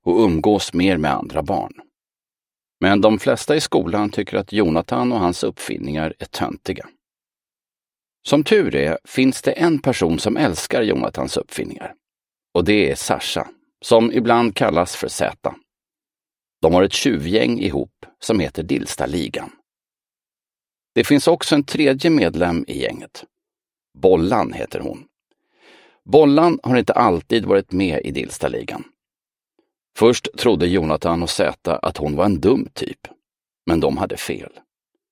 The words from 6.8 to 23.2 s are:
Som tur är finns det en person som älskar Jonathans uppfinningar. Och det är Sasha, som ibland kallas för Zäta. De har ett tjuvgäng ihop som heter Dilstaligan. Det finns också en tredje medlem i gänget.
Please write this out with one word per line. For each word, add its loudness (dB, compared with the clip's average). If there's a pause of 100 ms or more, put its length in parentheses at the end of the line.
Som 2
tur 2
är 0
finns 0
det 0
en 0
person 0
som -2
älskar -2
Jonathans -2
uppfinningar. -10 (600)
Och 2
det 2
är -2
Sasha, -4 (320)
som 4
ibland 0
kallas 0
för -8
Zäta. -6 (1080)
De 4
har 6
ett 2
tjuvgäng 0
ihop -6 (120)
som 0
heter -4
Dilstaligan. -4 (1400)
Det 4
finns 4
också 2
en 2
tredje 0
medlem 0
i -8
gänget. -8 (760)